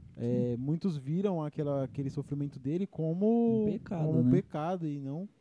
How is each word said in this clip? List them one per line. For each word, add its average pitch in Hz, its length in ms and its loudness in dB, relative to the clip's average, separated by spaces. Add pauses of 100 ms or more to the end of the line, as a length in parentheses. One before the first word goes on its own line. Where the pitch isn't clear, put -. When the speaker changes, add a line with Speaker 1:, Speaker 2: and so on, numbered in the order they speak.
(160)
Speaker 1:
É, 123 400 0
Speaker 2:
Sim. 117 60 -6
Speaker 1:
muitos 160 360 -2
viram 165 460 -2
aquela, 143 420 -2
aquele 135 260 -6
sofrimento 143 480 -4
dele 151 260 -2
como 214 800 2
Speaker 2:
Um 208 40 2
pecado, 180 340 -4
Speaker 1:
como 143 140 4
um 123 40 6
Speaker 2:
né? 123 80 6
Speaker 1:
pecado 170 560 0
e 143 120 -4
não 143 280 -8 (140)